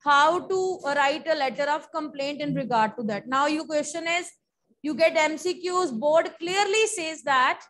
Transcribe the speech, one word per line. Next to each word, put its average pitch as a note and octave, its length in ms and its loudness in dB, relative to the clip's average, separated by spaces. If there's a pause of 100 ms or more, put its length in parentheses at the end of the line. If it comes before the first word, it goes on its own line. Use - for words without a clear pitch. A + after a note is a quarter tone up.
How D4 320 6 (100)
to F#4 360 -2
write C#4+ 460 0
a D#4+ 40 4
letter C#4 300 -2
of D4 300 -2
complaint D4 480 -6
in C#4+ 140 -2
regard A3+ 420 0
to B3 60 -8
that? G#3 220 -4
Now C4+ 220 2
your D4+ 180 -2
question D4+ 400 -4
is, E4+ 240 -2 (520)
you D4 140 -4
get D#4+ 200 4
M D#4 220 2
C F4+ 280 -4
Qs, F4+ 320 -2
board D#4 320 2 (100)
clearly G4 480 0
says D#4+ 360 -8
that C#4 460 2